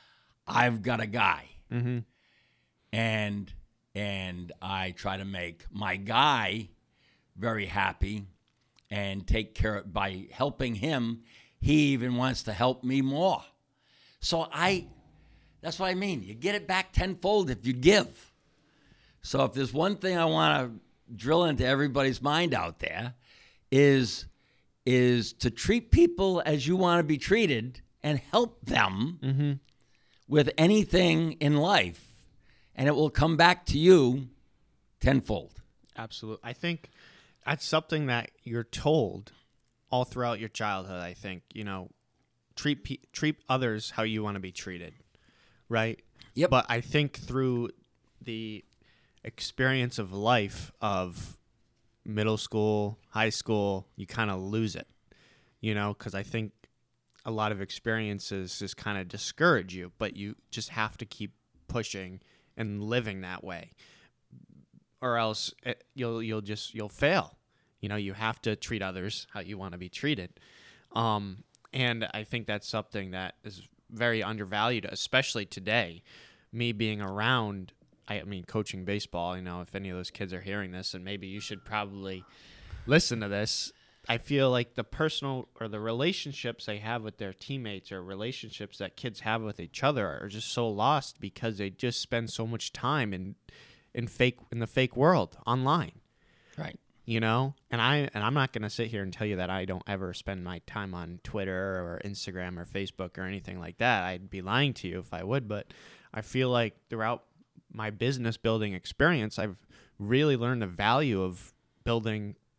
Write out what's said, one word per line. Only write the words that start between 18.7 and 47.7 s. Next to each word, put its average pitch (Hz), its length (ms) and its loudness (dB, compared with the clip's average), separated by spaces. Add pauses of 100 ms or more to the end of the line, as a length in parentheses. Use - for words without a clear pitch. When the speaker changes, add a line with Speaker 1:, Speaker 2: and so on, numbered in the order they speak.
Speaker 1:
So 135 220 2
if 135 100 2
there's 127 200 -2
one 180 240 0
thing 185 200 0
I 165 80 4
wanna 151 460 4 (420)
drill 139 320 4
into 139 200 2
everybody's 135 560 2
mind 151 320 2
out 85 260 -2
there 110 360 -4 (540)
is 135 580 6 (580)
is 123 480 4
to - 160 0
treat 226 420 2
people 196 540 6
as 147 220 2
you 175 80 4
wanna 175 280 6
be 151 140 2
treated 135 640 2 (220)
and 147 160 2
help - 460 0
them 110 560 2
Speaker 2:
Mm-hmm. 139 300 2 (760)
Speaker 1:
with 147 300 6
anything 170 760 6
in 147 240 4
life, 143 500 2 (680)
and 131 120 2
it 147 80 6
will 147 140 4
come 160 280 4
back 175 300 6
to 143 120 0
you 139 500 8 (720)
tenfold. 117 600 2 (360)
Speaker 2:
Absolutely. 110 460 -12
I 120 100 -10
think 170 360 -4 (560)
that's 147 200 -2
something 156 420 0
that 120 240 -2 (120)
you're 117 200 -4
told 131 680 0 (580)
all 127 140 2
throughout 120 360 -2
your 110 100 -8
childhood, 95 520 -4
I 87 120 -8
think, 92 300 -12 (100)
you 107 100 -10
know, 95 260 -8 (680)
treat 147 280 0
pe-, 131 140 -8 (140)
treat 151 260 0 (120)
others 123 420 0
how 113 120 -2
you 110 200 0
wanna 101 160 -4
be 92 120 -10
treated, 87 420 -12 (760)
right? 113 300 0 (360)
Speaker 1:
Yep. 139 140 4
Speaker 2:
But 127 200 6
I 120 120 2
think 147 360 0
through 123 520 0 (520)